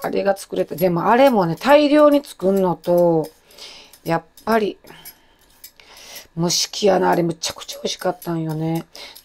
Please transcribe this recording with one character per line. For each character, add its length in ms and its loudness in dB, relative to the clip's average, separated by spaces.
あ 80 -6
れ 160 -4
が 100 2
作 220 -12
れ 80 -2
た。 120 -12
で 120 0
も 220 0
あ 60 4
れ 120 6
も 160 2
ね、 120 -4
大 340 4
量 180 6
に 160 2
作 280 -4
ん 100 0
の 120 0
と、 540 0
や 160 -2
っ 40 -8
ぱ 120 2
り、 200 -4
蒸 100 0
し 220 -2
器 160 -2
や 120 4
な。 120 2
あ 40 2
れ 80 0
む 120 -2
ち 160 -10
ゃ 20 -12
く 120 -16
ち 100 -16
ゃ 60 -16
美 40 -20
味 60 -4
し 80 -8
か 120 -4
っ 80 -6
た 140 -8
ん 100 -4
よ 120 -4
ね。 240 -4
だ 60 -10
か 40 -20